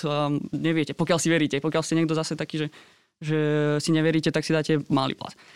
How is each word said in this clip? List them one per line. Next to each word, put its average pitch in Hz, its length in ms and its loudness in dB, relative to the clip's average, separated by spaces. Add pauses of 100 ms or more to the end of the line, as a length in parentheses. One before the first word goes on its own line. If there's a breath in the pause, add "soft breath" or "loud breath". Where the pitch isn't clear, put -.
a 147 240 0 (260)
neviete, 156 400 0
pokiaľ 170 260 0
si 165 120 0
veríte, 156 300 2
pokiaľ 156 220 0
ste 160 140 -2
niekto 160 180 2
zase 156 200 -2
taký, 156 240 -6
že, 151 100 -2 (520 soft breath)
že 156 200 -2 (380)
si 147 140 -2
neveríte, 160 380 2
tak 160 120 0
si - 80 -6
dáte 156 380 2
malý 135 260 0
plat. - 240 -12 (180 loud breath)